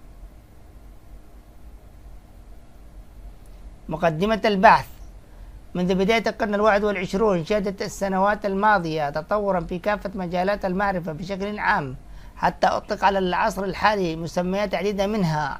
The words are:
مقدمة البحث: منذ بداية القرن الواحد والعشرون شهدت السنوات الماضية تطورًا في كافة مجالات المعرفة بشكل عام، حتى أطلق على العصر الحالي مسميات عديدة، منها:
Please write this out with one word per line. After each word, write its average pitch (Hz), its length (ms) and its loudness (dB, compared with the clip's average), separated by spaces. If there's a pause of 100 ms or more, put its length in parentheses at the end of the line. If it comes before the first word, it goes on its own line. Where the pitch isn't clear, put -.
(4000)
مقدمة 175 560 0
البحث: 196 420 8 (840)
منذ 180 220 2
بداية 196 320 2
القرن 214 280 -2
الواحد 208 280 4
والعشرون 190 600 0
شهدت 202 360 -2
السنوات 196 640 0
الماضية 190 640 2
تطورًا 185 500 0
في 170 200 -6
كافة 202 360 -2
مجالات 185 500 -2
المعرفة 190 460 -2
بشكل 196 480 -6
عام، 151 360 0 (400)
حتى 175 320 0
أطلق - 380 0
على 196 140 4
العصر 185 440 0
الحالي 190 520 0
مسميات 185 600 -2
عديدة، 196 320 0
منها: 160 520 0